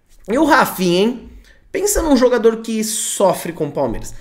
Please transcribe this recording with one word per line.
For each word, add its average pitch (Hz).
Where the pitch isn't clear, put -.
E 240
o 320
Rafinha, 190
hein? 233
Pensa 381
num 311
jogador 226
que 220
sofre -
com 156
o 143
Palmeiras. 131